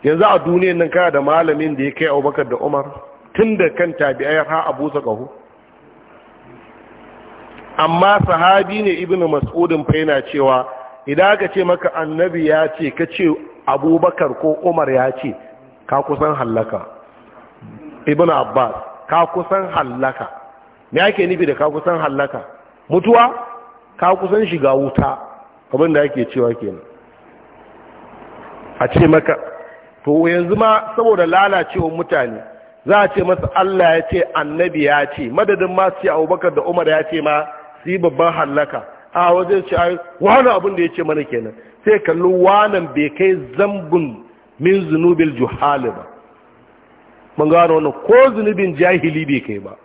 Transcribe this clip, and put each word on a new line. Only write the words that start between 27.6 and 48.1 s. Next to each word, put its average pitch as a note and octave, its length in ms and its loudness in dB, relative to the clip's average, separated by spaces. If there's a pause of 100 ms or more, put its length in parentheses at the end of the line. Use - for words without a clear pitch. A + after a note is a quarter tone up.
A C3 80 0
ce - 180 4
maka, D#3 280 4 (720)
to C#3+ 60 -2 (180)
yanzu F3 280 0
ma A3 400 2
saboda A3 300 4
lalacewar F3+ 680 0
mutane, C#3+ 500 -4 (440)
za G3+ 140 4
a G3 80 4
ce F#3+ 160 -2
masa F3+ 300 -2
Allah F#3 420 2
ya E3 140 0
ce, F3 140 0 (100)
annabi D#3 500 -2
ya C#3+ 220 2 (100)
ce, B2+ 140 -8
madadin F#3 440 0
ma F#3+ 160 2
su - 120 -14
ce F#3+ 80 0
Abubakar D#3+ 440 0
da D3 80 2
Umar E3+ 260 -2
ya D#3 220 2
ce D#3+ 120 -4
ma, D3+ 240 0 (360)
su - 80 -10
yi F#3+ 80 -2
babban E3 360 2
hallaka. C#3+ 500 -2 (300)
A F3 180 2
wajen F#3 360 0
ce, F#3 80 -4
ai, F3 200 0 (240)
wani A#3+ 280 4
abin G3 280 0
da F3 60 0
ya E3+ 140 0
ce F3 60 -4
mana D#3 220 -2
kenan. A2+ 300 -8 (300)
Sai G#3+ 160 4
kallo F3 280 0
wanan F#3+ 680 4
bai D3 220 0
kai F#3 200 2 (200)
zambun F3 680 -2 (360)
min F3+ 300 2
zunubil E3 480 2
juhali C3 500 -2
ba. - 160 -10 (1300)
Mun D3+ 100 2
gano E3+ 320 4
wannan, D3 120 -2 (120)
ko B3+ 300 6